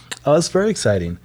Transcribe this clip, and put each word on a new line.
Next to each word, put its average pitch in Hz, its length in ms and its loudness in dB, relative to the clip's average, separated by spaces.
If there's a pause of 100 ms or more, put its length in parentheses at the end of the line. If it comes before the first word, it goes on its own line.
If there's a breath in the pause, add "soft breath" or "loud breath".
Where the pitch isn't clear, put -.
(260 loud breath)
Oh, 143 80 4
that's 165 140 2
very 196 220 0
exciting. 92 560 -2